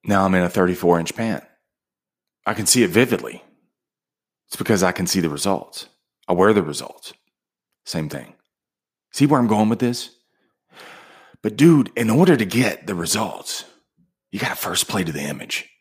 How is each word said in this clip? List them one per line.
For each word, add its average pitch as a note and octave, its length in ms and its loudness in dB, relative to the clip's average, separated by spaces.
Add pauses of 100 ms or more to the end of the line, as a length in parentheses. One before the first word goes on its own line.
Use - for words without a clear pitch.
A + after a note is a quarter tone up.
Now G2 200 2
I'm F#2+ 100 2
in F2+ 80 4
a F2 60 0
thirty-four F2+ 500 2
inch E2+ 160 -6
pant. A2 300 -6 (1000)
I A2 80 -4
can G#2 120 -4
see B2 160 4
it F#2 80 2
vividly. F2 540 0 (1040)
It's - 80 -14
because G2+ 260 0
I F2+ 100 2
can F2+ 140 -4
see F#2+ 140 -2
the E2 80 0
results. - 580 -6 (400)
I F2+ 60 -2
wear F#2+ 220 4
the G2+ 80 4
results. - 500 -10 (720)
Same D#2 240 -6
thing. C2+ 260 -12 (760)
See F3 140 2
where C#3+ 120 4
I'm A#2+ 80 2
going G#2+ 220 2
with A#2 100 -2
this? A#2+ 380 -4 (1300)
But G#3 140 -4
dude, D3+ 400 6
in A2+ 140 0
order D#3+ 260 6
to A2 80 0
get A2 420 -2
the G2+ 80 -6
results, - 680 -6 (680)
you - 80 -8
gotta - 160 -6
first - 320 -6
play F#2+ 160 -2
to D#2+ 80 -6
the D2 100 -6
image. - 460 -8 (120)